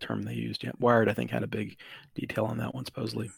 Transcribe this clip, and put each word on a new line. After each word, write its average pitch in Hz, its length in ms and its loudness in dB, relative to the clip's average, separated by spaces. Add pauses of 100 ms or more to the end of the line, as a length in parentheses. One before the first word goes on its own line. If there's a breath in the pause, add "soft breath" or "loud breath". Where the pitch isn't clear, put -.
term 107 240 -4
they 117 100 -6
used. 113 300 -6
Yeah. 123 160 -4
Wired, 117 280 8
I - 60 4
think, 117 160 -2
had - 140 0
a - 20 -2
big 107 320 -6 (380 loud breath)
detail - 300 -2
on 117 120 -2
that 117 160 -4
one, 127 100 -6
supposedly. 113 540 -4